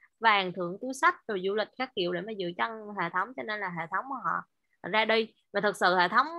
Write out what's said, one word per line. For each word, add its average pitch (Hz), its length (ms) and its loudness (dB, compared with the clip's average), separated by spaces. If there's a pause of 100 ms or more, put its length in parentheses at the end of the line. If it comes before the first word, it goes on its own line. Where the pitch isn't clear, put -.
(200)
vàng, 196 340 4
thưởng 185 280 -6
túi 262 120 -6
xách, - 340 0
rồi 196 180 -4
du 196 100 0
lịch 208 120 0 (100)
các 262 180 -6
kiểu 180 180 0
để 175 80 -2
mà 214 100 -10
giữ 185 260 -4
chân 226 140 0 (300)
hệ 170 120 0
thống, 190 240 0
cho 240 60 -6
nên 214 160 -4
là 196 100 -4 (100)
hệ 165 120 -4
thống 202 180 -2
của 277 140 -6
họ 175 200 -2 (480)
ra 220 140 2
đi. 220 280 2 (200)
Và 202 80 0
thực 208 160 2
sự 185 180 4
hệ 180 120 6
thống 240 200 4 (120)